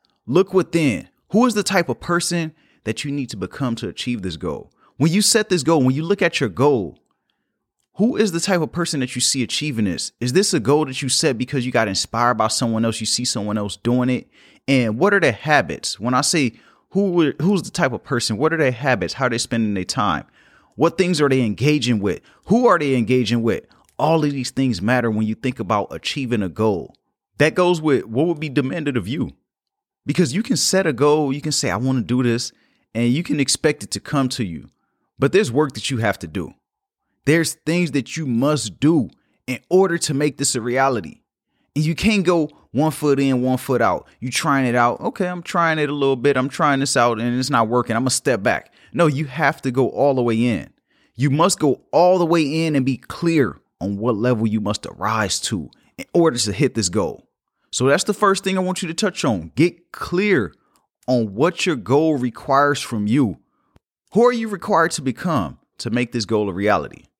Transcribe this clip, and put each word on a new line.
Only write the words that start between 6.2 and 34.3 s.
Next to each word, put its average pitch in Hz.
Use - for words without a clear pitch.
at 170
your 120
goal, 104
who 226
is 208
the 165
type 185
of 151
person 165
that 127
you 131
see -
achieving 113
this? -
Is 123
this 196
a 165
goal 143
that 131
you 139
set 127
because 123
you 123
got 113
inspired 117
by 110
someone 113
else? 113
You 110
see -
someone 107
else 101
doing 123
it? -
And 120
what 202
are 196
their 143
habits? 104
When 120
I 127
say 147
who, 175
who's 180
the 123
type 139
of 107
person, 117
what 151
are 165
their 139
habits? 120
How 135
are 123
they 117
spending 110
their 92
time? 90
What 156
things 175
are 143
they 135
engaging 120
with? 95
Who 240
are 185
they 143
engaging 117
with? 107
All 156
of 147
these 135
things 127
matter 117
when 110
you 107
think 127
about 101
achieving 117
a 95
goal. 101
That 151
goes 175
with 143
what 123
would 165
be 156
demanded 131
of 92
you. 117
Because 143
you 202
can 269
set 185
a 147
goal, 147
you 147
can 101
say, -
"I 87
wanna 131
do 123
this," 120
and 120
you 151
can 151
expect 147
it -
to -
come 135